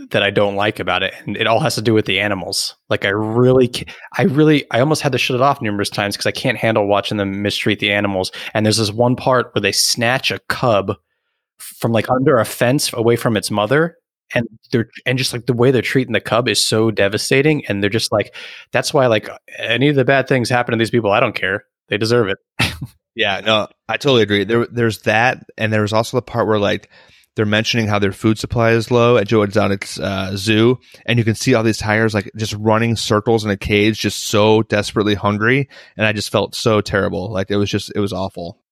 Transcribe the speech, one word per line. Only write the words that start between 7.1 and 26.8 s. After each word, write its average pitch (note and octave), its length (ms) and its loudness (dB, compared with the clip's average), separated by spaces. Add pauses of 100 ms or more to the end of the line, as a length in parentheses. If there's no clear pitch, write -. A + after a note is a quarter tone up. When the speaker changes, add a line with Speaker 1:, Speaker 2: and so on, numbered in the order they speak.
Speaker 1:
them G2 240 -2
mistreat G#2 360 -2
the G#2 140 0
animals. G2+ 400 0 (220)
And G#2+ 100 0
there's A2 140 2
this G#2+ 120 0
one A#2+ 260 0
part B2+ 380 0
where A2 60 -2
they G2+ 120 0
snatch A#2+ 580 -2
a G2 80 -4 (100)
cub E3 480 0 (640)
from, - 340 -4
like, A2 180 0
under C3 280 2
a G#2+ 60 2
fence B2+ 480 0
away A#2 240 2
from A#2 200 0
its G2 140 -4
mother, B2+ 460 0 (380)
and A#2+ 120 -2 (260)
they're, A2+ 160 0 (180)
and B2+ 120 0
just, A#2+ 140 -4
like, A#2 140 -10
the C3 60 2
way B2 180 4
they're B2 120 2
treating B2+ 320 -2
the G2 60 0
cub A#2 280 0
is G#2 160 0
so A2+ 260 2
devastating, C3 760 0
and G2+ 160 -2
they're G2+ 80 2
just A2+ 200 -2
like, G#2 240 -2 (380)
that's B2+ 220 -2
why, C3+ 120 4
like, G#2+ 220 0 (300)
any A#2 300 2
of D3 60 4
the C3+ 100 4
bad C3+ 220 2
things B2 220 2
happen B2 240 0
to A2+ 60 2
these A2 120 0
people, G#2+ 220 2
I G#2+ 80 4
don't A2 160 0
care. F#2+ 280 -4 (240)
They G#2 100 -2
deserve A2 300 2
it. G2 100 -4 (200)
<laughs> G2 140 -2 (420)
Speaker 2:
Yeah, G2+ 260 -2
no, G#2+ 280 0 (220)
I A2 80 -4
totally C3 240 4
agree. G2+ 220 2
There, A#2 220 0
there's A2+ 360 -2
that, A#2 420 0 (140)
and A2 120 -2
there G#2+ 120 2
was G#2 100 -2
also A2+ 240 0
the B2 60 0
part A2+ 260 -4
where, G#2+ 100 2
like, G2 300 -2 (480)